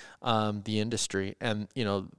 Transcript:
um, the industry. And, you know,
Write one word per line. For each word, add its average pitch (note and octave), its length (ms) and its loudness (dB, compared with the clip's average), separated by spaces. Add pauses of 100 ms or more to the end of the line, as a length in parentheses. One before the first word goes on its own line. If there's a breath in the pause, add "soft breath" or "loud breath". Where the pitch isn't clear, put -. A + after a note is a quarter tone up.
(220 loud breath)
um, G#2+ 420 2
the G#2+ 160 0
industry. G#2 640 0
And, G#2+ 340 -2
you B2 80 0
know, G2 240 0 (120)